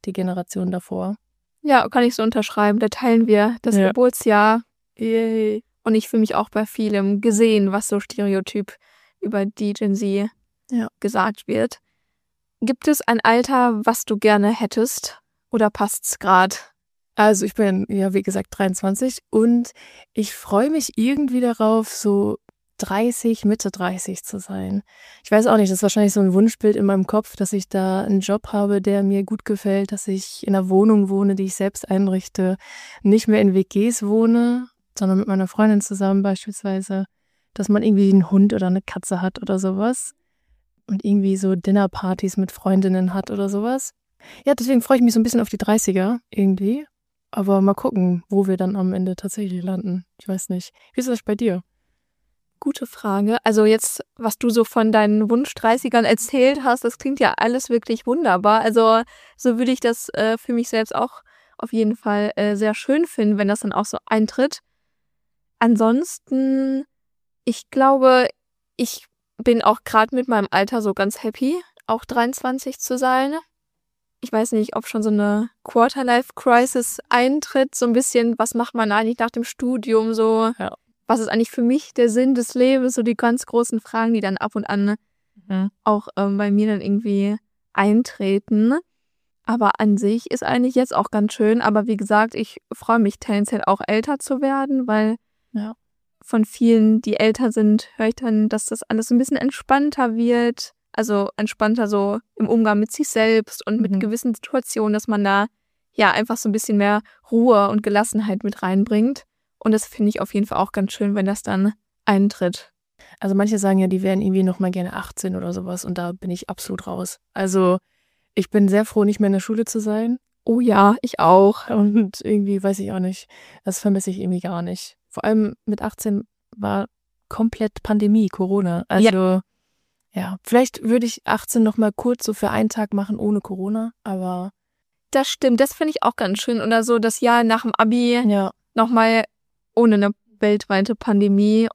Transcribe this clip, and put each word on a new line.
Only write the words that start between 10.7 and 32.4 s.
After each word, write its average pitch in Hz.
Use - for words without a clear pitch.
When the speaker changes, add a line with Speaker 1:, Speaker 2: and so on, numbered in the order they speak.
Speaker 1:
Ja. 233
Speaker 2:
gesagt 214
wird. 226
Gibt 247
es 302
ein 226
Alter, 240
was 233
du 214
gerne 208
hättest? -
Oder 214
passt's -
grad? 190
Speaker 1:
Also 214
ich 208
bin, 196
ja, 196
wie 196
gesagt, 190
dreiundzwanzig 196
und 240
ich 214
freu 240
mich 311
irgendwie 254
darauf, 220
so 202
dreißig, 226
Mitte 208
dreißig 185
zu -
sein. 190
Ich -
weiß 220
auch 220
nicht, 202
das 185
ist -
wahrscheinlich 202
so 208
ein 185
Wunschbild 208
in 208
meinem 196
Kopf, -
dass -
ich 196
da 190
einen 196
Job 202
habe, 202
der 202
mir 196
gut 208
gefällt, 196
dass 202
ich -
in 196
einer 185
Wohnung 202
wohne, 196
die 190
ich 190
selbst -
einrichte, 190